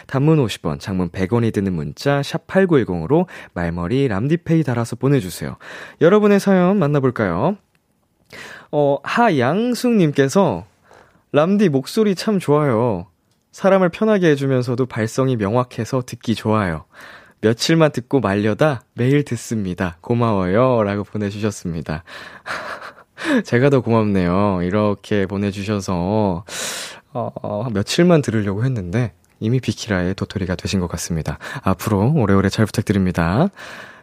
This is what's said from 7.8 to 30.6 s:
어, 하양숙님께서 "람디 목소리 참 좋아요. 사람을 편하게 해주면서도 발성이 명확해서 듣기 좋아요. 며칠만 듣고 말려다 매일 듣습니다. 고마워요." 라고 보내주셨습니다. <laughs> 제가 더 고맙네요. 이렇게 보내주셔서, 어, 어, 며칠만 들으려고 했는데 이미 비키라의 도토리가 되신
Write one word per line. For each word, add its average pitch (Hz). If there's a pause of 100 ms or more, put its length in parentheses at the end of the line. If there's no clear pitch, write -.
어, 143
하양숙님께서 175 (640)
"람디 185
목소리 185
참 202
좋아요. 123 (440)
사람을 190
편하게 196
해주면서도 131
발성이 127
명확해서 120
듣기 -
좋아요. 101 (560)
며칠만 151
듣고 127
말려다 107 (120)
매일 135
듣습니다. 95
고마워요." 117
라고 101
보내주셨습니다. 101 (400)
<laughs> -
제가 123
더 135
고맙네요. 98
이렇게 101
보내주셔서, 98 (680)
어, 113 (120)
어, 104
며칠만 156
들으려고 104
했는데 113 (260)
이미 120
비키라의 95
도토리가 92
되신 95